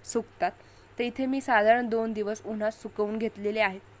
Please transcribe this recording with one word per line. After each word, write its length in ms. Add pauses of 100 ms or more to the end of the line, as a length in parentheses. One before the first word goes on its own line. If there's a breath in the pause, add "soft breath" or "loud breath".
सुकतात. 460 (480 loud breath)
तर 60
इथे 220
मी 140
साधारण 480
दोन 240
दिवस 340
उन्हात 240
सुकवून 480
घेतलेले 420
आहेत. 200 (200)